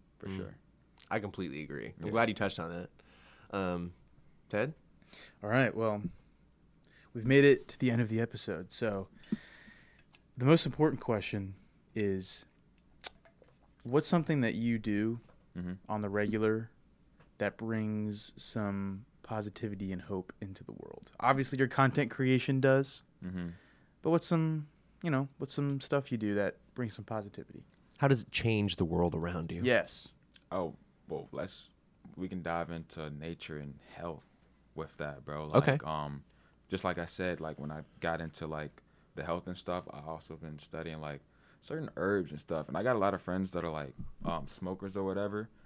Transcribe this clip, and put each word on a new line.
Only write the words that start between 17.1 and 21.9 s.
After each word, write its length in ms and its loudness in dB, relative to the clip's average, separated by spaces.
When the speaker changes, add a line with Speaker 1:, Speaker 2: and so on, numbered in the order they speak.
Speaker 3:
that 180 0
brings 800 -2
some 680 -4
positivity 640 -6
and 120 -6
hope 380 -6
into 220 -10
the 80 -14
world? 480 -14
Obviously, 400 2
your 80 6
content 420 4